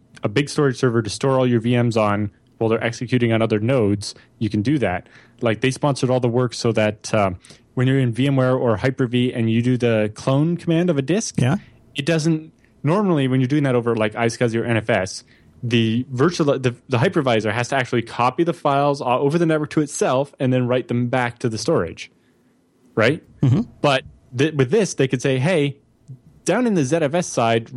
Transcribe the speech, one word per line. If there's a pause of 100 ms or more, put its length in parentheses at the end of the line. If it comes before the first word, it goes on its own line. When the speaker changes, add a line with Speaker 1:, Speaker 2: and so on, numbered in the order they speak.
(240)
Speaker 1:
a
big
storage
server
to
store
all
your
V
Ms
on (260)
while
they're
executing
on
other
nodes, (260)
you
can
do
that. (340)
Like,
they
sponsored
all
the
work
so
that,
uh, (420)
when
you're
in
V
M
ware
or
Hyper-V
and
you
do
the
clone
command
of
a
disk,
Speaker 2:
Yeah. (400)
Speaker 1:
it
doesn't, (320)
normally
when
you're
doing
that
over,
like,
iSCSI
or
N
F
S, (400)
the
virtual,
the, (140)
the
hypervisor
has
to
actually
copy
the
files
o-,
over
the
network
to
itself
and
then
write
them
back
to
the
storage, (840)
right? (180)
Speaker 2:
Mm-hmm. (200)
Speaker 1:
But (320)
th-,
with
this,
they
could
say,
"Hey, (680)
down
in
the
Z
F
S
side,